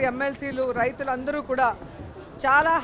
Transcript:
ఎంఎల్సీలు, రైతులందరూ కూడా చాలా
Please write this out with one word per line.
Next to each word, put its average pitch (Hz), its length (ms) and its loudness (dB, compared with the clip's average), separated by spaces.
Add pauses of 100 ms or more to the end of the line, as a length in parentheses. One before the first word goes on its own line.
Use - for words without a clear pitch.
(120)
ఎంఎల్సీలు, 262 560 -4 (140)
రైతులందరూ 262 680 -2
కూడా 254 200 2 (760)
చాలా 302 380 6